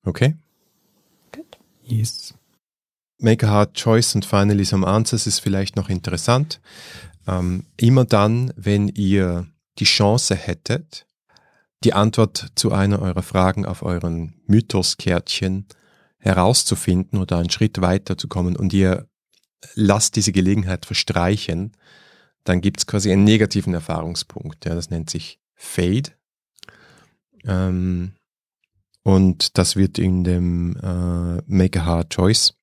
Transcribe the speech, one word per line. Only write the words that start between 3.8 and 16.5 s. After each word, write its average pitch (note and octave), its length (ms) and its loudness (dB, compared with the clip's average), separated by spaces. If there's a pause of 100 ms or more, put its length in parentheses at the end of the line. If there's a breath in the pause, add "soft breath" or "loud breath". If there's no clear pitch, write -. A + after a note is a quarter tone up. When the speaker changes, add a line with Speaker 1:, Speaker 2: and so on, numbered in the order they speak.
Speaker 1:
and G2+ 100 -2
finally G2+ 400 2
some F#2+ 220 0
answers A2 400 0
ist G#2 140 -2
vielleicht G2 360 -2
noch G2 120 -4
interessant. G2 720 -2 (680 loud breath)
Ähm, F2+ 400 -2 (100)
immer B2 280 6
dann, A2+ 520 2
wenn G2+ 320 0
ihr F#2+ 580 0 (320)
die G#2 60 -2
Chance G#2 500 2
hättet, - 720 -8 (760 soft breath)
die A#2 80 6
Antwort G#2+ 640 0
zu - 160 0
einer G2 280 0
eurer F#2 220 -4
Fragen F#2 440 0
auf - 160 -8
euren E2+ 520 -6 (120)
Mythos-Kärtchen F#2+ 1200 -2 (520 soft breath)
herauszufinden F#2 1000 0